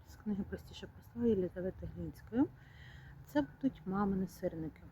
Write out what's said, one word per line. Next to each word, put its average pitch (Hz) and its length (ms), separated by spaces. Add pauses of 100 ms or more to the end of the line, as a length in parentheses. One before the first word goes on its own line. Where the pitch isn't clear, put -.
(120)
з - 40
книги 202 340
"Простіше - 380
простого" - 380
Єлізавети 185 720
Глінської. 175 480 (880)
Це 294 80
будуть - 440
мамини 190 420
сирники. 165 540 (100)